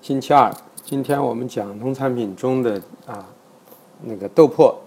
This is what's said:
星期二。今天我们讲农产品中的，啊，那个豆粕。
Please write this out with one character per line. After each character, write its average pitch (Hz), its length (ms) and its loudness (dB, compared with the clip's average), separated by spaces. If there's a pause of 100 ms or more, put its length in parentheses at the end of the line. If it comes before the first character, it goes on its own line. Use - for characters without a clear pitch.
星 135 180 -4
期 131 140 -2
二。 123 180 6 (320)
今 139 200 -6
天 139 200 -2
我 120 120 -4
们 123 120 -8
讲 104 300 -8
农 127 160 -6
产 131 220 -4
品 107 200 -6
中 131 280 -2
的， 107 180 -2 (240)
啊， 104 180 -14 (840)
那 113 100 -10
个 98 140 -8
豆 160 180 8
粕。 131 260 4 (140)